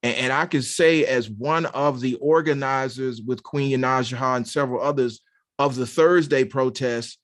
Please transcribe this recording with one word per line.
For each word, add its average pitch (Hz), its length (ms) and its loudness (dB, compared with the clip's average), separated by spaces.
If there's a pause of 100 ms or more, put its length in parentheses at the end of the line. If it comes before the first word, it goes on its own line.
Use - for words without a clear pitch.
And, 120 140 -2
and 127 160 -2
I 151 140 0
can 143 160 -2
say, 160 440 2
as 123 240 -2
one 147 360 -2
of 135 340 -2
the 127 160 -2
organizers 135 1040 0
with 120 200 -6
Queen 139 360 -2
Yanaja 127 580 0
and 120 100 -4
several 131 360 -2
others 135 380 0 (380)
of 131 180 2
the 127 100 -2
Thursday 160 580 4
protest 127 800 -2